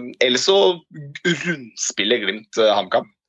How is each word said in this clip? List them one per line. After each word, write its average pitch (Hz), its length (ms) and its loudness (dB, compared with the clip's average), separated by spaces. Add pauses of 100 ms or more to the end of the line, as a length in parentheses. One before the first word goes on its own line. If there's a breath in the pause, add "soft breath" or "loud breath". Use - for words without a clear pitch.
(200)
ellers 123 260 2
så 190 340 4 (440)
rundspiller 131 960 -2
Glimt, 104 360 -6
eh, 107 160 4
HamKam. 101 360 -2 (180)